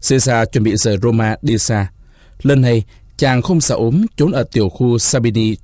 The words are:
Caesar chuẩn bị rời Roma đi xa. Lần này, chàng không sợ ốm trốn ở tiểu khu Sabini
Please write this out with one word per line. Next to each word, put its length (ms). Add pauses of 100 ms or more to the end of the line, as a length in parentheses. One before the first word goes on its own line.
Caesar 420
chuẩn 120
bị 120
rời 260
Roma 400
đi 160
xa. 340 (500)
Lần 200
này, 220 (340)
chàng 240
không 200
sợ 140
ốm 300 (120)
trốn 140
ở 120
tiểu 260
khu 280
Sabini 680